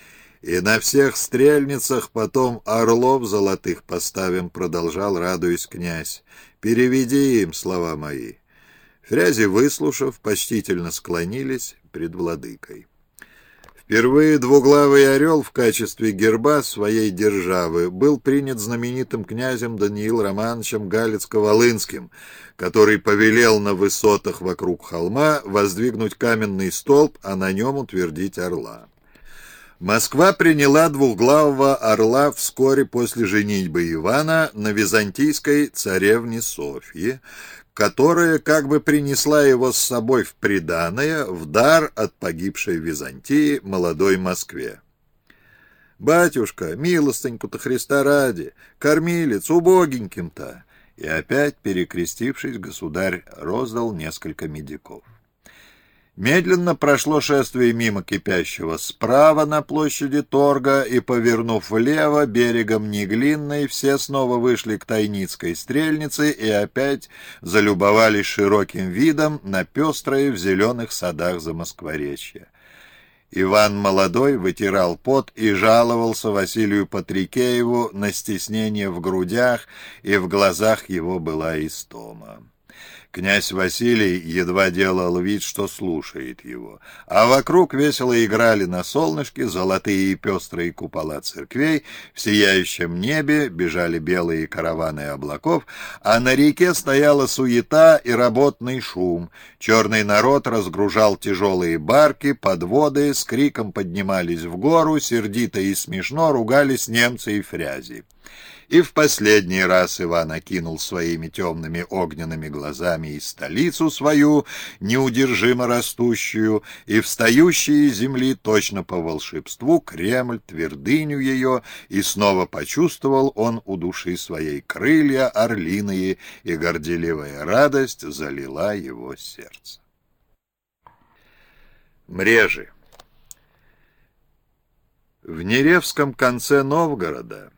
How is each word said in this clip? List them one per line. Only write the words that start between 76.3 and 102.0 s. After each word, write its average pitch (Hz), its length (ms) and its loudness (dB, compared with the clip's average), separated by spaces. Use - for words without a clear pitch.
Патрикееву 120 1080 -2
на 101 180 -4
стеснение 107 800 -4
в 87 100 -8
грудях, 95 640 -2
и 101 140 0
в 92 100 -2
глазах 101 640 2
его 90 300 -4
была 80 460 -4
истома. - 800 -16
Князь 98 400 0
Василий 95 640 2
едва 90 520 0
делал 90 500 0
вид, 98 240 -2
что 101 240 -6
слушает 73 800 -10
его, 60 340 -16
а 107 180 4
вокруг 139 480 4
весело 127 520 2
играли 110 380 4
на 90 220 -4
солнышке 143 640 -4
золотые 95 640 0
и - 20 -6
пестрые 85 560 -6
купола 78 480 -10
церквей, 143 640 -4
в - 80 -14
сияющем 95 800 2
небе 147 480 0
бежали 85 500 -2
белые 82 480 -2
караваны 80 640 -6
облаков, 73 560 -4
а 113 200 4
на 127 140 2
реке 151 380 4
стояла 139 540 2
суета 143 720 6
и 120 140 -2
работный 123 680 2
шум. 87 500 -4
Черный 110 460 2
народ 110 420 4
разгружал 101 680 2
тяжелые 90 640 0
барки, 139 520 2